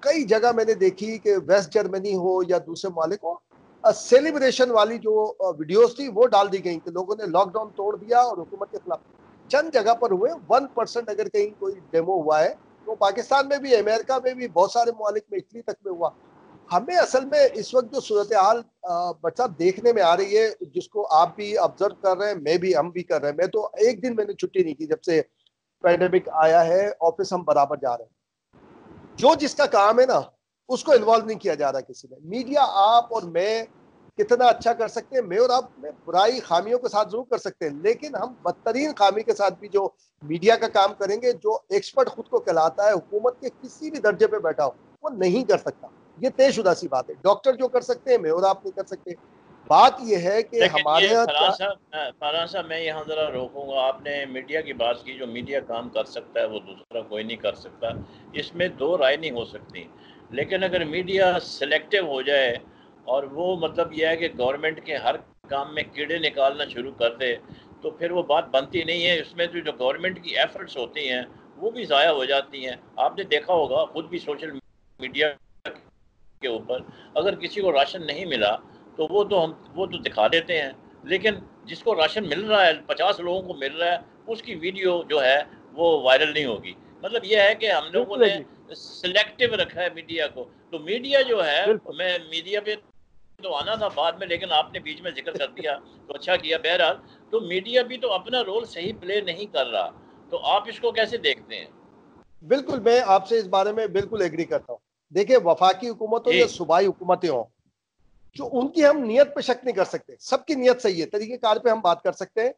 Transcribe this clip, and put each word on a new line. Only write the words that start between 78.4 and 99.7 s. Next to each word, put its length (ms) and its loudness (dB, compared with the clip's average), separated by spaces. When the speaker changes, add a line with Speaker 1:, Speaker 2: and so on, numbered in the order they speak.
Speaker 2:
तो 100 -2
वो 160 2
तो 160 0
हम, 360 -4
वो 100 -4
तो 120 -10
दिखा 300 0
देते 260 0
हैं, 520 -6
लेकिन 420 -2
जिसको 280 -4
राशन 300 0
मिल 220 -4
रहा 180 4
है, 220 2
पचास 340 -2
लोगों 220 -4
को 120 -12
मिल 200 -6
रहा 180 -2
है, 140 -6
उसकी 260 -10
वीडियो 540 -2
जो 100 2
है 300 2
वो 280 2
वायरल 320 4
नहीं 120 -2
होगी। 320 -8
मतलब, 200 -4
ये 160 2
है 140 4
कि 120 -4
हम 160 0
लोगों 80 -12
Speaker 1:
बिल्कुल 280 -2
Speaker 2:
ने 100 6
Speaker 1:
है 100 -4
जी। 60 -14
Speaker 2:
सिलेक्टिव 840 -2
रखा 280 -4
है 140 -4
media 320 -6
को। 140 -10
तो 80 -8
media 420 -2
जो 200 0
है, 260 0
Speaker 1:
बिल्कुल। 300 -2
Speaker 2:
मैं 220 -2
media 420 -8
पे 140 -6
तो 60 -10
आना 260 -4
था 140 -4
बाद 300 -2
में, 80 -10
लेकिन 220 -6
आपने 300 0
बीच 220 -14
में 140 -10
जिक्र 160 -10
कर 160 -4
दिया, 260 -6
Speaker 1:
<laughs> 340 -16
Speaker 2:
तो 60 -12
अच्छा 220 -2
किया। 220 -2
बहरहाल, 440 0
तो 100 0
media 420 0
भी 140 -8
तो 100 -6
अपना 340 -2
role 240 -4
सही 280 -8
play 280 -4
नहीं 260 -8
कर 180 -2
रहा, 280 -4